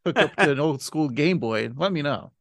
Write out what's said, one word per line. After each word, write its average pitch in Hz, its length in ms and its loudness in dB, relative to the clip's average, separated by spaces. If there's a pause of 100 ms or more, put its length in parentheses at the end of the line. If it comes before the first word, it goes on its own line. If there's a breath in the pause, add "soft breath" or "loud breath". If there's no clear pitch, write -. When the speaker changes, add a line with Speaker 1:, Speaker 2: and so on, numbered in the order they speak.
Speaker 1:
hook 175 120 0
up 185 200 2
to 180 140 4
an 135 80 -2
Speaker 2:
<laughs> - 20 -2
Speaker 1:
old 147 200 0
school 156 280 -2
Game 147 300 2
Boy, 113 360 -2
let 180 160 -2
me 160 100 -2
know. 139 400 -4